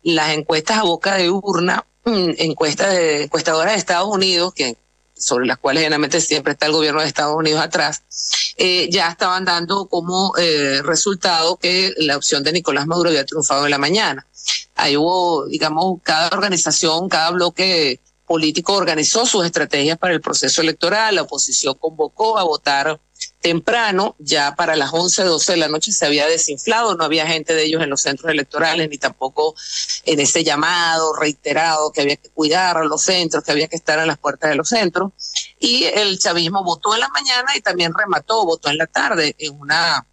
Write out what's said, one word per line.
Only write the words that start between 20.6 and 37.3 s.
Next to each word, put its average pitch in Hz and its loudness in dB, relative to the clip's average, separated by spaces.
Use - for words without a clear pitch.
electoral. 190 2
La 160 0
oposición 135 -2
convocó 160 -2
a 190 2
votar 147 0
temprano, 196 0
ya 143 0
para 160 0
las 143 0
once, 180 2
doce 170 2
de 170 2
la 156 2
noche 156 -2
se - 0
había 147 2
desinflado, 190 0
no 165 -2
había 156 0
gente 160 -2
de 156 2
ellos 160 0
en 147 -2
los 139 -2
centros 143 -2
electorales, 156 0
ni 143 -10
tampoco 139 -2
en 151 2
ese 151 2
llamado 160 0
reiterado 156 0
que 151 -2
había 143 0
que - -20
cuidar 165 2
a 160 0
los 151 -2
centros, 170 0
que 160 -4
había 147 0
que - -8
estar 151 0
en 160 0
las 147 -2
puertas 151 -2
de 143 0
los 156 -2
centros. 196 0
Y 247 0
el 202 0
chavismo 175 0
votó 180 -2
en 233 0
la 269 -2
mañana 269 -2